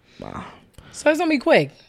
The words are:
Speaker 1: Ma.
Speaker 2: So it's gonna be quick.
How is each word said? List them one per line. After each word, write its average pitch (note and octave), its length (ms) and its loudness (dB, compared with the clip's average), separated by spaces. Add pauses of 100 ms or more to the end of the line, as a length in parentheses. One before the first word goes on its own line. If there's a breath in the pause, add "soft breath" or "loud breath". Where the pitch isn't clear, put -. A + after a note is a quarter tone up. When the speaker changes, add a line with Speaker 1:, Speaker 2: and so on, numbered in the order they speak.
(200)
Speaker 1:
Ma. G1+ 240 -14 (480 loud breath)
Speaker 2:
So - 180 -2
it's D#4 100 0
gonna D#4 100 0
be D4+ 80 2
quick. G#3 340 2 (180)